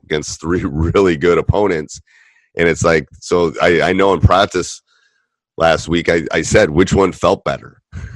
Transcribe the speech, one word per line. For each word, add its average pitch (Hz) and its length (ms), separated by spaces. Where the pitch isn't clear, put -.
against - 360
three 82 240
<laughs> - 0
really 85 520
good 85 200
opponents. 82 640
And 85 120
it's 80 160
like, 82 240
so 87 420
I, 82 220
I 85 100
know 95 220
in 80 60
practice 90 600
last 80 320
week, 82 200
I, 85 220
I 85 120
said, 90 280
"Which 87 220
one 98 180
felt 90 340
better?" - 380